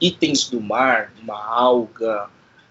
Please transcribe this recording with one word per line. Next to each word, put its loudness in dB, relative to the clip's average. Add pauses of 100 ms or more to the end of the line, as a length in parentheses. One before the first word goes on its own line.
itens 0
do -4
mar, 0
uma -12
alga, 0 (400)